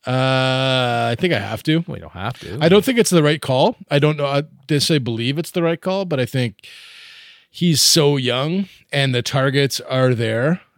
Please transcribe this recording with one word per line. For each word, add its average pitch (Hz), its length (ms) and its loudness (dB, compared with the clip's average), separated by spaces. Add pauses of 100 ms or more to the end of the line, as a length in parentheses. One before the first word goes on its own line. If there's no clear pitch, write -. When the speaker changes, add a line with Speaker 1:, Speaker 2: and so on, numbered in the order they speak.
Speaker 1:
Uh, 131 1040 0
I 120 80 -2
think 175 160 0
I 110 60 -2
have 101 240 -8
to. 165 240 0
Speaker 2:
We - 100 -10
don't 80 140 -18
have 98 280 -10
to. 98 200 -12
Speaker 1:
I 160 80 4
don't 202 160 6
think 240 140 0
it's 220 120 2
the 170 120 4
right 151 200 2
call. 143 340 0 (140)
I 147 80 2
don't 151 180 2
know. 143 100 -2
I 143 160 0 (240)
didn't 147 180 0
say 156 140 2
believe 120 400 -4
it's 170 120 -8
the 175 120 -2
right 165 180 0
call, 190 240 -4
but 156 160 -4
I 123 60 0
think 123 400 -4 (840)
he's 170 320 0
so 147 340 4
young 139 520 -2 (240)
and 135 220 0
the 120 80 0
targets 139 580 0
are 131 340 2
there. 117 460 0 (180)